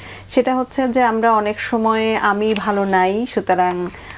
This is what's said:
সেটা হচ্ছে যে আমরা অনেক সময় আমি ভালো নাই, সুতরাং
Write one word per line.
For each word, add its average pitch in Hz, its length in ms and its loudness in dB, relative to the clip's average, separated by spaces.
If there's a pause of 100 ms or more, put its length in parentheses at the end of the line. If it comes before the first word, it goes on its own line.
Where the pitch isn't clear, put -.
(300)
সেটা 254 260 2
হচ্ছে 254 320 -2
যে 247 140 2
আমরা 226 300 2
অনেক 214 280 0
সময় 220 560 0
আমি 208 380 0
ভালো 208 300 0
নাই, 190 420 2
সুতরাং 180 640 0 (300)